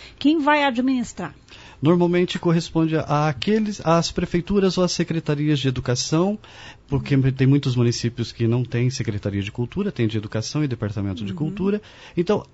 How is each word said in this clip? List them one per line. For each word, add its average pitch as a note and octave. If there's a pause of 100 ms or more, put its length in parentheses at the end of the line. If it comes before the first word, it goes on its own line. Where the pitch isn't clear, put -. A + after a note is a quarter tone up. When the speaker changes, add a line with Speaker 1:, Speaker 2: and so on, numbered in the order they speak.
(180)
Speaker 1:
quem D#4
vai D4
administrar? B3 (500)
Speaker 2:
Normalmente F3
corresponde E3
a, D3+
àqueles, G#3
às E3
prefeituras F#3
ou F#3
às F3
secretarias D3+
de C3+
educação, D#3 (480)
porque C#3
Speaker 1:
Uhum. C3+
Speaker 2:
tem C3+
muitos C#3
municípios A#2+
que A#2
não A#2+
têm A#2+
secretaria G2+
de G2+
cultura, F3
tem A#2
de G#2+
educação A2
e D3
departamento G2+
de G2
Speaker 1:
Uhum. F2+
Speaker 2:
cultura. G3+ (360)
Então, F3+